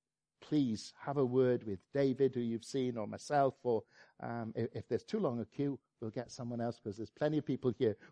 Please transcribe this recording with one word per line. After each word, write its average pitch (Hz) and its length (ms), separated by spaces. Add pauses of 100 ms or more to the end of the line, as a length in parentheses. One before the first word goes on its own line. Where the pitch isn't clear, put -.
(400)
please 131 580
have 143 200
a 139 60
word 123 380
with 101 160 (140)
David, 135 420
who 123 60
you've 117 240
seen, 127 320
or 107 100
myself, 135 560
or, 117 220 (360)
um, 117 360
i-, 117 160
if - 160
there's 117 160
too 220 160
long 123 200
a 107 40
queue, 143 340 (220)
we'll 110 100
get 120 220
someone 120 280
else, 117 200
'cause 101 160
there's 110 140
plenty 151 280
of 160 80
people 131 240
here 107 260 (160)